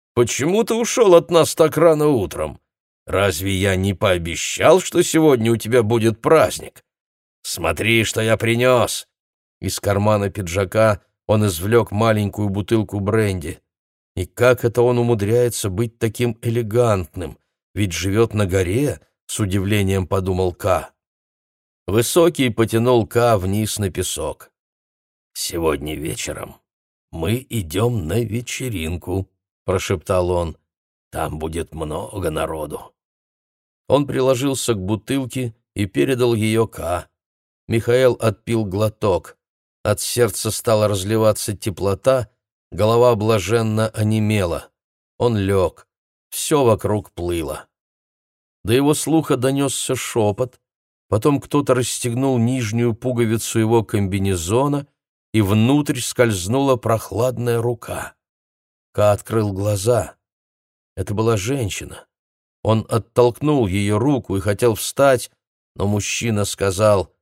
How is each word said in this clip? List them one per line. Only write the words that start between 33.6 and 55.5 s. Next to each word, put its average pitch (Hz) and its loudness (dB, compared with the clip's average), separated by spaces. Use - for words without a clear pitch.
Он 139 2
приложился 131 0
к 98 -4
бутылке 120 -4
и 104 -2
передал 123 0
ее 110 2
Ка. 87 -6
Михаил 120 4
отпил 110 -2
глоток. 101 -2
От 104 0
сердца 113 -2
стала 107 2
разливаться 104 0
теплота, 104 -2
голова 117 4
блаженно 110 0
онемела. 107 0
Он 120 0
лег. 95 0
Все - 0
вокруг 104 0
плыло. 85 -6
До 110 0
его 143 4
слуха 151 0
донесся 135 -2
шепот, 113 -2
потом 143 2
кто-то 143 0
расстегнул 127 -2
нижнюю 120 0
пуговицу 113 -2
его 110 2
комбинезона — 101 0
и 110 4
внутрь 123 2